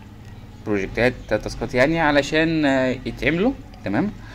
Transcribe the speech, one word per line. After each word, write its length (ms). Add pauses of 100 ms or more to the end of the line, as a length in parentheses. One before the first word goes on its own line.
(640)
بروجكتات، 480 (140)
تلات 160
تاسكات 300
يعني 260
علشان، 680
آه، 400
يتعملوا. 460 (340)
تمام. 260 (240)